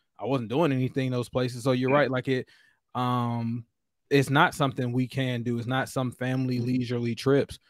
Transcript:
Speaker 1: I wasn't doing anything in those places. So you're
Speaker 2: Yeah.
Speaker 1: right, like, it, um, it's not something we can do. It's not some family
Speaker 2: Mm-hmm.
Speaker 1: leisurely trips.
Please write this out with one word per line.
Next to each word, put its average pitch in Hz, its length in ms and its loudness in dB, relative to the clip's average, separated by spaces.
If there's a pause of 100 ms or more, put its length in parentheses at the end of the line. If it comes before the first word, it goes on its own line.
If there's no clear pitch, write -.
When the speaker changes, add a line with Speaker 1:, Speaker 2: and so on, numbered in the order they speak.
(200)
Speaker 1:
I 101 60 -8
wasn't 120 240 -2
doing 147 220 2
anything 131 360 -2
in 127 40 -2
those 123 180 -4
places. 123 340 -2
So 131 80 4
you're 127 180 2
Speaker 2:
Yeah. 135 60 4
Speaker 1:
right, 139 160 4
like, 127 160 -2
it, 127 200 0 (460)
um, 120 720 -2 (460)
it's 139 180 4
not 147 240 4
something 131 380 -2
we 127 160 0
can 127 340 -4
do. 117 160 -2
It's 113 100 -6
not 127 220 -2
some 127 220 -4
family 127 480 -2
Speaker 2:
Mm-hmm. 120 80 -2
Speaker 1:
leisurely 120 480 -2
trips. 135 420 2 (120)